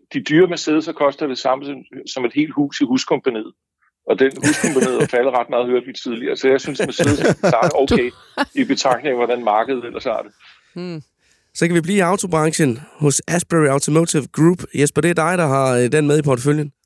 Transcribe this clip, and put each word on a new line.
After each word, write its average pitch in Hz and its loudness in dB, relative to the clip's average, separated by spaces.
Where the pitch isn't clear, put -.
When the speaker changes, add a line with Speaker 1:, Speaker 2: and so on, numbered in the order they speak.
Speaker 1:
de 131 -6
dyre 170 6
Mercedes 156 -2
koster 143 0
det 127 -6
samme 139 -2
som, 139 -10
som 127 -4
et 117 -2
helt 151 0
hus 143 -2
i 139 2
huskompaniet. 123 -2
Og - 2
den 135 4
huskompaniet 131 0
er - 0
faldet 127 0
ret 120 -2
meget, 123 0
hørte 123 0
vi 113 -14
tidligere. 123 -6
Så 131 0
jeg 135 4
synes, 139 -8
Mercedes 165 0
Speaker 2:
<laughs> 190 0
Speaker 1:
klarer 135 2
okay, 123 0
i 135 0
betragtning 135 0
af, 123 0
hvordan 120 0
markedet 117 0
ellers 110 -12
har 110 -4
det. 104 -16
Speaker 2:
Hmm. 175 -10
Speaker 3:
Så 170 0
kan 175 2
vi 170 4
blive 185 0
i - 4
autobranchen 160 0
hos 147 0
Asbury 165 0
Automotive 147 0
Group. 170 2
Jesper, 147 0
det 165 2
er 175 0
dig, 170 0
der 165 2
har, 135 2
øh, 123 2
den 151 2
med 147 4
i - 0
porteføljen. 143 0